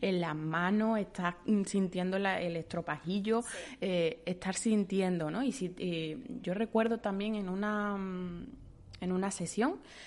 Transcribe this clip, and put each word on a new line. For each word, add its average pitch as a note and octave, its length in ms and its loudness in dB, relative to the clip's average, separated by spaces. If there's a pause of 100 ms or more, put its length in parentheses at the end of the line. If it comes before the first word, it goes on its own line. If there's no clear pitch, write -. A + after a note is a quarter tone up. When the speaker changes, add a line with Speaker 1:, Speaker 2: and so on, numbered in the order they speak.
Speaker 1:
en F#3 200 2
las D#3+ 140 -2
manos, F#3 640 2
estás, F3+ 360 -2 (100)
mm, G3+ 180 4
sintiendo F#3 560 0
la, G3 220 0
el E3+ 140 -2
estropajillo, E3+ 880 -2
Speaker 2:
Sí. - 140 -8 (240)
Speaker 1:
eh, F3 440 2
estar F3+ 300 -2
sintiendo, F#3+ 760 2
¿no? G#3 120 -2
Y C4+ 80 2
si, F3+ 260 -4
eh, D#3+ 400 -2 (240)
yo F3 120 -2
recuerdo A3 460 2
también G#3 360 0
en G3+ 140 -2
una, G#3 460 0
mm, F3+ 500 -4 (560)
en F3+ 100 0
una F#3+ 200 2
sesión A3 440 0 (320)